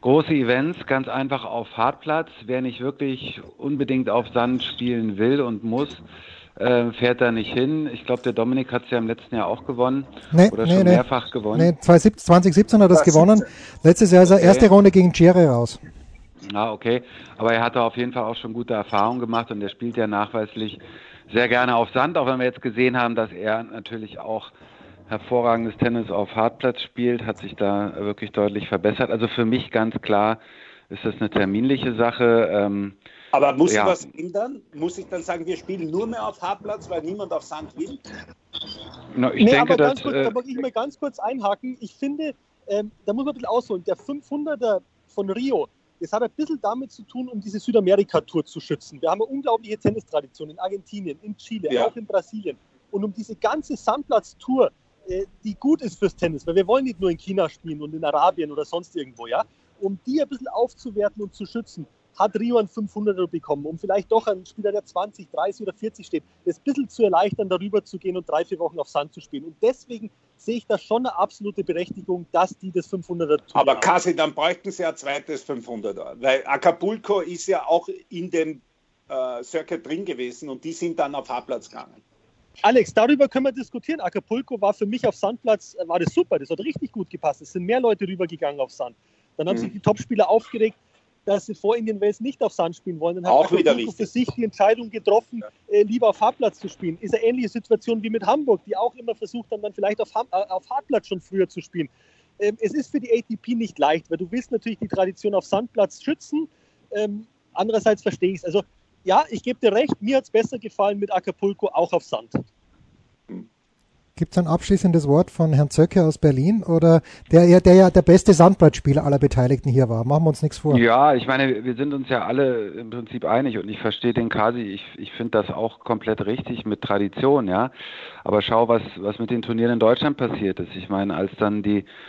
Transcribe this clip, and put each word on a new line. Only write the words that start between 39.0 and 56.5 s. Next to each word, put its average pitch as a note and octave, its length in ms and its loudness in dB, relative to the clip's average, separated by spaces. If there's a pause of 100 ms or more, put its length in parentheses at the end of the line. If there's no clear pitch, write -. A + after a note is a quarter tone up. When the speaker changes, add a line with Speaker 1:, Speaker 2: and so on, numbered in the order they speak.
Speaker 1:
Na, B2+ 160 0
ich - 100 4
Speaker 4:
Nee, A3 80 6
Speaker 1:
denke, F3+ 220 4
Speaker 4:
aber D#3 100 4
ganz C4+ 120 4
Speaker 1:
dass, - 80 -14
Speaker 4:
kurz, C#4+ 120 -4
Speaker 1:
äh, C#4 80 0
Speaker 4:
da - 80 -2
mag B3 160 -6
ich C4+ 80 -12
mal B3+ 160 -6
ganz C4 260 -6
kurz - 220 -8
einhaken. B3+ 600 -4
Ich G#3+ 120 -16
finde, D4 400 -8 (360)
ähm, G#3 200 -4 (160)
da G#3 60 -4
muss B3+ 140 -4
man C#4+ 80 -6
ein - 20 -10
bisschen B3 140 -10
ausholen. A3 340 -4
Der F#3 140 -4
fünfhunderter C#4 840 -6 (280)
von G3 220 -8
Rio, A3 380 -4 (320)
das E3 140 -10
hat A3 80 -2
ein A#3 160 -4
bisschen D4+ 240 -6
damit A#3+ 300 -6
zu - 120 -20
tun, B3+ 240 -12
um A3+ 140 -10
diese G3+ 180 -10
Südamerika-Tour F#3+ 840 2
zu - 160 -16
schützen. - 400 -10
Wir D#3+ 80 -2
haben G3 120 0
eine A3 80 -4
unglaubliche A#3 480 -4
Tennistradition D#3 760 -6
in E3+ 80 -20
Argentinien, F#3+ 600 -10
in G#3+ 140 -14
Chile, - 340 -10
Speaker 3:
Ja. C#3+ 180 0
Speaker 4:
auch - 100 -6
in A3 80 -14
Brasilien. F#3+ 500 -6 (360)
Und G3+ 120 -4
um G#3 80 -4
diese A3 240 -12
ganze C#4 400 -4
Sandplatztour, - 960 -2 (380)
äh, F#3+ 160 -6 (180)
die G#3 120 -8
gut D4+ 260 0
ist A3+ 180 -10
fürs G3 160 0
Tennis, E3 320 -6
weil E3 80 -2